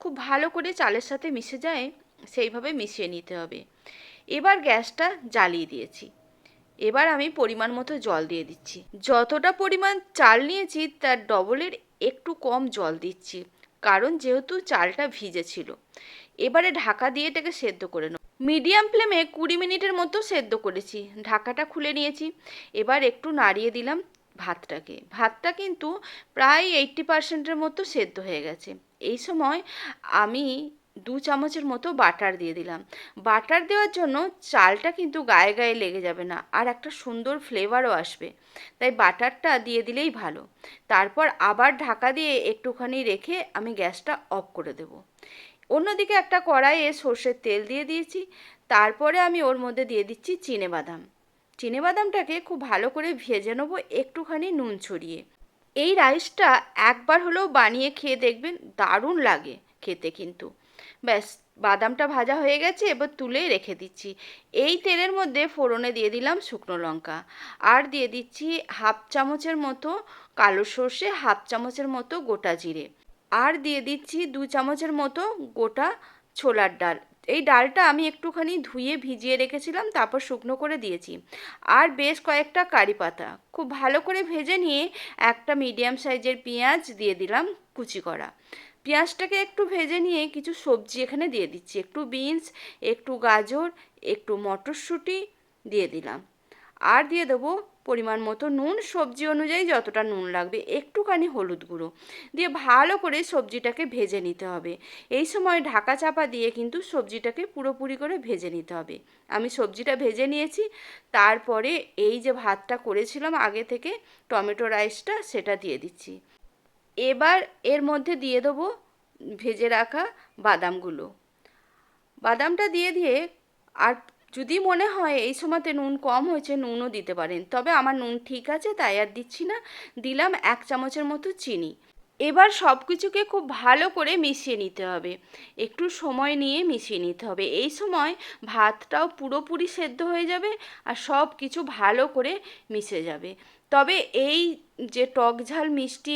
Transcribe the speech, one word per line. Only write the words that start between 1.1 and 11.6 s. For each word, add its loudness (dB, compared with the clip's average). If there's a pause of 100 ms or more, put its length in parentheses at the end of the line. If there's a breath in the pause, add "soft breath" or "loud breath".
মিশে -8
যায়, -4 (380)
সেইভাবে -4
মিশিয়ে -6
নিতে -10
হবে। -10 (680 loud breath)
এবার 4
গ্যাসটা 2 (240)
জ্বালিয়ে 2
দিয়েছি। -12 (720 soft breath)
এবার 4
আমি 2
পরিমাণ 0
মতো -6
জল 0
দিয়ে -6
দিচ্ছি। -18 (260)
যতটা 4
পরিমাণ 0 (180)
চাল 10 (100)
নিয়েছি -4 (180)
তার 2 (100)
ডবলের 0 (280)